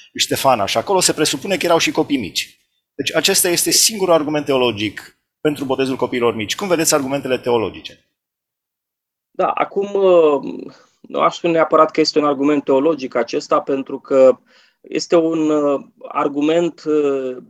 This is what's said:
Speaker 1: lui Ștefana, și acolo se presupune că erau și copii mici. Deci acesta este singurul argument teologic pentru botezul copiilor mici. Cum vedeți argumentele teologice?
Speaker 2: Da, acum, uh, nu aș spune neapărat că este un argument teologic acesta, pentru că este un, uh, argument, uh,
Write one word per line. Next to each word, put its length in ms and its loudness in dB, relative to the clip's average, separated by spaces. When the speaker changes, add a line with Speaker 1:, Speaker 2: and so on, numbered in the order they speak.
Speaker 1:
lui 100 -6
Ștefana, 440 0
și 120 -2
acolo 220 0
se 120 2
presupune 440 -2
că 100 -4
erau 120 4
și 120 0
copii 280 -2
mici. 400 -8
Deci 200 -6
acesta 340 2
este 220 0
singurul 440 2
argument 300 0
teologic 680 -2
pentru 240 -2
botezul 320 -2
copiilor 380 -2
mici. 200 -6
Cum 140 -6
vedeți 260 0
argumentele 440 -2
teologice? 680 -4
Speaker 2:
Da, 160 -2
acum, 480 -2
uh, 460 4
nu 200 -8
aș 160 0
spune 160 -2
neapărat 380 4
că 100 0
este 180 0
un 60 2
argument 400 0
teologic 500 0
acesta, 460 -2
pentru 380 -6
că 400 4
este 360 -2
un, 340 2
uh, 300 0
argument, 800 -2
uh, 500 0